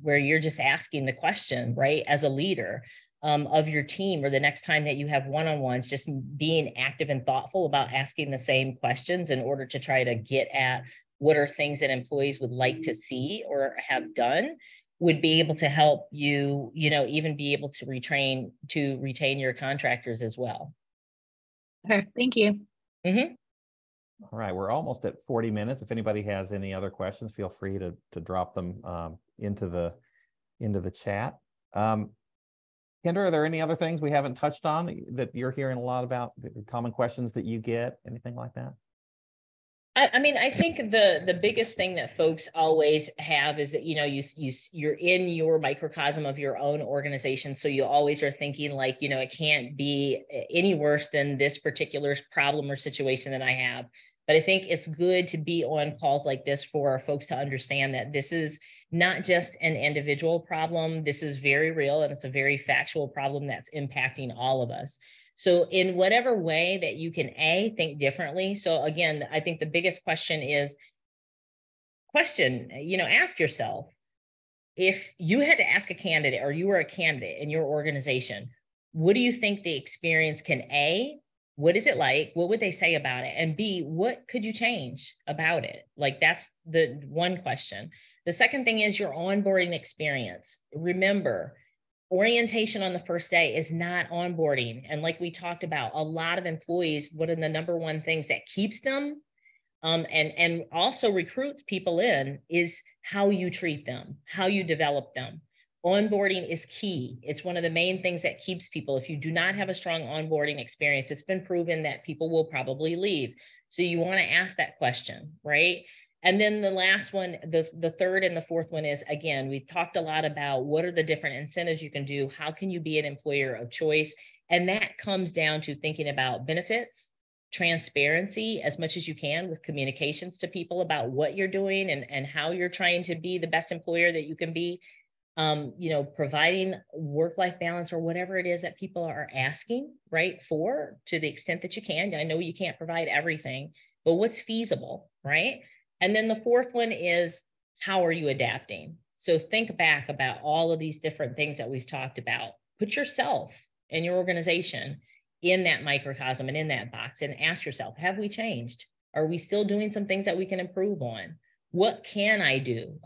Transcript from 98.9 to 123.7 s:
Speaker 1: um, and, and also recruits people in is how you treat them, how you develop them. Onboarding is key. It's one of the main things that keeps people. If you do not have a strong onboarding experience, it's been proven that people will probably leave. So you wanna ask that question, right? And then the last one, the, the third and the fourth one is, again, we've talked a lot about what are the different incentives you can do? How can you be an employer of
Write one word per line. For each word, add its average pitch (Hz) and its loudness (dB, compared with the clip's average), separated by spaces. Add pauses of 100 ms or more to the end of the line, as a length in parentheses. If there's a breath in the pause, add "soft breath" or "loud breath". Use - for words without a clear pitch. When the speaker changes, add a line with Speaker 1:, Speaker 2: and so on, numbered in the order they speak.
Speaker 1:
um, 165 0
and, 156 2
and 170 2
also 214 2
recruits 262 -2
people 180 0
in 139 2 (100)
is 170 0 (220 soft breath)
how 202 2
you 180 2
treat 160 -4
them, 127 -10
how 185 -2
you 196 2
develop 151 0
them. - -10 (440)
Onboarding 196 4
is 165 -8
key. 147 -6
It's 147 -8
one 180 -4
of 170 -2
the 165 2
main 180 0
things 175 -2
that - -4
keeps 185 -8
people. 139 -4
If 127 -10
you 160 -6
do 156 -6
not 170 0
have 196 -4
a 180 -2
strong 165 -4
onboarding 147 -2
experience, 135 -2
it's 147 -8
been 185 -4
proven 165 0
that 143 -6
people 156 -4
will 160 4
probably 156 -2
leave. 170 -2 (360 soft breath)
So - -4
you 170 2
wanna 185 2
ask 175 2
that - -4
question, - -2 (100)
right? 165 4 (440 soft breath)
And 185 6
then 214 4
the 196 2
last 190 2
one, 180 -4
the, 165 2 (120)
the 165 -2
third 185 2
and 175 0
the 165 -4
fourth 165 -4
one 156 -4
is, 143 -2
again, 143 -2
we've 135 -6
talked 165 -4
a 175 0
lot 156 0
about 143 -2
what 156 2
are 180 -2
the 170 2
different 151 -2
incentives 156 -4
you 151 -10
can 143 -6
do? 139 -2
How 156 -6
can 190 -6
you 180 -4
be 156 0
an 151 2
employer 139 -2
of 117 -8